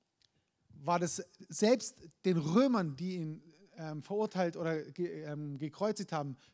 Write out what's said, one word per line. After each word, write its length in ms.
war 160
das 240
selbst 480
den 120
Römern, 580
die 220
ihn, 260
ähm, 260
verurteilt 540
oder 260
ge-, 420
ähm, 340
gekreuzigt 540
haben, 240